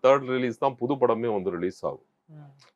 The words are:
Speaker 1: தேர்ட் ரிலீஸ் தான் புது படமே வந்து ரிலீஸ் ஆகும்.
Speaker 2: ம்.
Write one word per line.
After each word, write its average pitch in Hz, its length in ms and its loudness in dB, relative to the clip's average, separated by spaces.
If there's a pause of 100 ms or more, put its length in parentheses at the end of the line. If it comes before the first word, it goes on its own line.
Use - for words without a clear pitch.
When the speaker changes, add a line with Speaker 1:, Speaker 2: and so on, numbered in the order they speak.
Speaker 1:
தேர்ட் 135 240 4
ரிலீஸ் 127 320 -2
தான் 135 180 -2
புது 123 180 -2
படமே 117 380 0
வந்து 98 180 -2
ரிலீஸ் 90 360 -6
ஆகும். 73 220 -8 (180)
Speaker 2:
ம். 147 240 -20 (260)